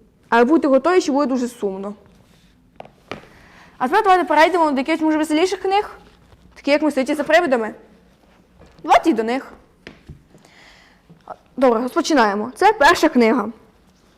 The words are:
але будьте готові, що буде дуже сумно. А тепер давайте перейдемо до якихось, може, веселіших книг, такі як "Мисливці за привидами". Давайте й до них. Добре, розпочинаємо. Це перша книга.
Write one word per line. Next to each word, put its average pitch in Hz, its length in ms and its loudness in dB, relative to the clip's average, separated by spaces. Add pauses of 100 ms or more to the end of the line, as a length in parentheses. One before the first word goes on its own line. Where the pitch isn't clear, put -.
(280)
але 233 160 2
будьте 320 240 2
готові, 320 320 2
що 311 120 -2
буде 285 140 0
дуже 247 220 -4
сумно. 196 460 -10 (1800)
А 254 100 -4
тепер 381 140 0
давайте 370 220 2
перейдемо 320 460 2
до 262 80 -2
якихось, 320 220 -2
може, 311 180 0
веселіших 320 420 -2
книг, 392 380 -4 (560)
такі - 160 -6
як 294 120 0
"Мисливці 294 320 -2
за 302 100 -4
привидами". 262 500 0 (1080)
Давайте 320 280 2
й 277 40 2
до 220 80 -2
них. 247 300 -6 (2000)
Добре, 247 260 0
розпочинаємо. 247 720 -2
Це 403 180 2
перша 339 360 2
книга. 226 400 0 (680)